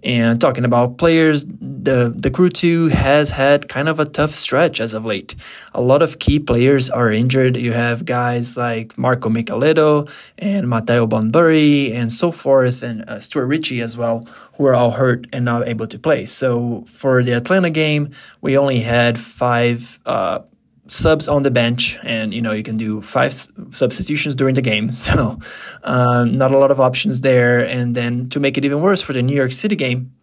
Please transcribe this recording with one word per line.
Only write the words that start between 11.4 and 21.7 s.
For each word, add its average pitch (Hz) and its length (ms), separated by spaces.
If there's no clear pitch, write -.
and 117 180
so 170 200
forth, 131 500
and, 117 260
uh, 117 100
Stuart 127 280
Ritchie 139 340
as 113 160
well, 117 320
who 139 80
are 131 80
all 120 160
hurt 123 420
and 123 140
not 120 200
able 113 200
to - 120
play. 156 280
So 120 600
for 127 360
the 123 100
Atlanta 175 380
game, 151 400
we 135 160
only 135 220
had 120 380
five, 120 840
uh, - 360
subs 156 420
on 147 140
the 139 80
bench, 120 520